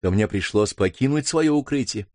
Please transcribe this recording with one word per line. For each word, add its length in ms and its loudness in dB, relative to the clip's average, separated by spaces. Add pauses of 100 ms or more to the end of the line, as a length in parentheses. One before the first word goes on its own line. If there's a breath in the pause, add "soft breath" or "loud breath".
то 100 0
мне 160 2
пришлось 460 0
покинуть 540 0
своё 280 2
укрытие. 580 -4